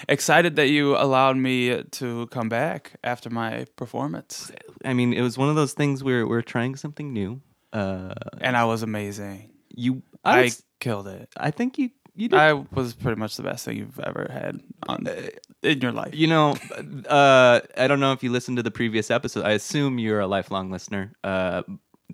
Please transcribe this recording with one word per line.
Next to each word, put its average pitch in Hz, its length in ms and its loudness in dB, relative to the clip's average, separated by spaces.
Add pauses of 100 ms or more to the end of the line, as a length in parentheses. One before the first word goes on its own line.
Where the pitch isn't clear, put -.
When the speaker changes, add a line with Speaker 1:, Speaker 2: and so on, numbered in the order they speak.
Speaker 1:
excited 156 480 4
that 143 100 6
you 143 300 4
allowed 131 400 4
me 123 460 0
to 117 440 -8
come 113 220 -4
back 147 440 -4 (100)
after 120 260 -6
my 117 360 -6 (100)
performance. 135 760 -8 (320)
Speaker 2:
I 131 100 -2
mean, 123 200 2
it 120 80 0
was 120 160 0
one 139 120 2
of 151 60 2
those 147 180 2
things 139 300 -2
where 123 240 2
we're 117 140 0
trying 127 340 -4
something 147 380 -10
new. 110 280 -4 (300)
Uh, 95 420 -6 (280)
Speaker 1:
And 127 160 0
I 117 80 4
was 113 180 0
amazing. 101 680 -8 (180)
Speaker 2:
you, 127 320 -4 (240)
I 185 80 2
Speaker 1:
I 127 80 6
Speaker 2:
would 127 60 6
s-, - 160 -6 (160)
Speaker 1:
killed 101 280 -4
it. 95 300 -16
Speaker 2:
I - 140 -2
think 247 280 -4
you, 254 100 -2 (260)
you 220 140 -6
did. 240 100 4
Speaker 1:
I 156 140 6
was 131 400 -4
pretty 113 260 -4
much 107 160 -6
the - 80 -10
best 90 220 -6
thing - 120 -6
you've - 220 -12
ever - 320 -6
had - 300 -8 (260)
on, - 200 -6
Speaker 2:
Uh, - 220 -8 (340)
Speaker 1:
in 139 180 0
your 123 100 -2
life. - 240 -8
Speaker 2:
you 156 120 2
know, 156 280 4 (260)
<laughs> 143 280 -14
uh, 131 520 8 (160)
I 127 100 2
don't 143 120 4
know 135 140 4
if 127 100 -4
you 123 80 -2
listened 123 260 -2
to 120 60 -2
the 110 80 -2
previous 110 400 -2
episode. 117 320 -2
I 104 80 2
assume 131 480 0
you're 107 200 0
a 95 80 0
lifelong 95 440 -2
listener. 98 420 -8 (100)
Uh, 92 400 -2 (500)